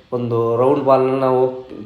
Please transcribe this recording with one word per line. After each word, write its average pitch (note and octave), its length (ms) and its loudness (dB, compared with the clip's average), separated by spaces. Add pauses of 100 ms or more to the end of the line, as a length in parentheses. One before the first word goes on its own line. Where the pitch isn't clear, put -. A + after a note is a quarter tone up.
(120)
ಒಂದು A#2 460 -2
ರೌಂಡ್ C3+ 280 2
ಬಾಲ್ನ C3 340 2
ನಾವು B2+ 360 0 (300)